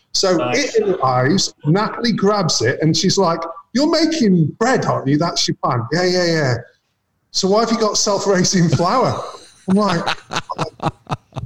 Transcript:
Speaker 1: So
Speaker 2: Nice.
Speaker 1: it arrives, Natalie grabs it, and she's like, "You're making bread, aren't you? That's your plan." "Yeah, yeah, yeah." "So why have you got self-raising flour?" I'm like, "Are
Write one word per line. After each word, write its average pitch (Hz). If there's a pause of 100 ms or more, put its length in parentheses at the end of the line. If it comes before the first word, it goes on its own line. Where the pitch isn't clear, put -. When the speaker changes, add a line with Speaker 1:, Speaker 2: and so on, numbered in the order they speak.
(140)
Speaker 1:
So 185
Speaker 2:
Nice. 143
Speaker 1:
it 202
arrives, 131 (120)
Natalie 208
grabs 190
it, 117
and 156
she's 185
like, 170 (320)
"You're 294
making 254 (120)
bread, 233
aren't 127
you? 147
That's 170
your 175
plan." 131 (100)
"Yeah, 170
yeah, 180
yeah." 151 (760)
"So -
why 214
have 226
you 226
got 208
self-raising 190
flour?" 170 (480)
I'm 190
like, 175 (500)
"Are - (540)